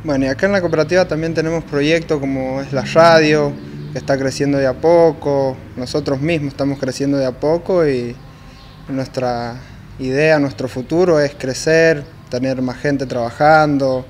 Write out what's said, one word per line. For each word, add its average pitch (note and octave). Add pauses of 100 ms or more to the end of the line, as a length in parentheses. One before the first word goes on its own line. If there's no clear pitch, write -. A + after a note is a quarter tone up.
Bueno, C#3
y C3+
acá C#3
en G3+
la G3
cooperativa E3
también D#3+
tenemos D#3+
proyectos D3+
como C3+
es C3+
la C3
radio, D3+ (400)
que B2+
está C#3
creciendo C#3
de C3+
a B2+
poco, D3 (180)
nosotros C3+
mismos D3
estamos C#3
creciendo C#3
de C3+
a B2+
poco E3
y B2 (760)
nuestra B2 (440)
idea, D3
nuestro C3+
futuro D#3
es C#3+
crecer, D#3+ (240)
tener C3
más B2
gente C#3
trabajando C3+